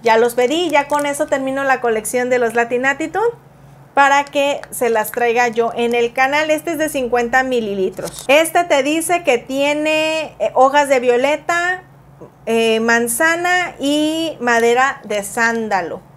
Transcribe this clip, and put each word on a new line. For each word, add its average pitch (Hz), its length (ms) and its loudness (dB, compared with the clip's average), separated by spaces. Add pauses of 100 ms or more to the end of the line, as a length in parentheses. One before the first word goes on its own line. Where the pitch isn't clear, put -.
Ya 226 140 4
los 233 180 2
pedí, 294 340 0
ya 285 180 2
con 294 180 -2
eso 285 200 -2
termino 269 380 -4
la 262 180 0
colección 240 480 -2
de 247 100 2
los 233 140 0
Latin 240 320 -2
Attitude 320 460 -2 (640)
para 277 280 4
que 277 380 -2 (100)
se 240 180 -2
las 214 220 0
traiga 240 360 0
yo 233 280 -2
en 240 200 0
el 233 180 0
canal. 294 380 0
Este 311 200 -2
es 302 60 -4
de 302 120 -2
cincuenta 240 540 0
mililitros. 196 840 -4
Este 320 360 2
te 294 200 2
dice 330 400 -2
que 240 160 2
tiene, 302 1000 -2
eh, 208 140 -2
hojas 269 340 4
de 262 120 2
violeta, 302 840 0 (640)
eh, 226 340 2
manzana 320 1000 0
y 302 600 0
madera 240 640 2
de 208 200 -4
sándalo. 214 920 -4